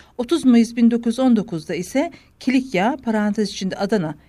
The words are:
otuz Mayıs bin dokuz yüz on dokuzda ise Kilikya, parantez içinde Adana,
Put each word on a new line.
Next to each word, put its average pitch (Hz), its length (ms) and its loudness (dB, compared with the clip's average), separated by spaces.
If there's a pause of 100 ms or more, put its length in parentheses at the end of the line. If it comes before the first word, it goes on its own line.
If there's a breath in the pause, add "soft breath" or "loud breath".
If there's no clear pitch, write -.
(180 soft breath)
otuz 262 280 -2
Mayıs 233 300 4
bin 233 160 4
dokuz 233 220 0
yüz 247 60 -6
on 254 160 4
dokuzda 175 400 -4
ise 262 360 -4 (280 loud breath)
Kilikya, 254 640 0
parantez 208 460 -2
içinde 190 260 -6
Adana, 196 400 -2 (140)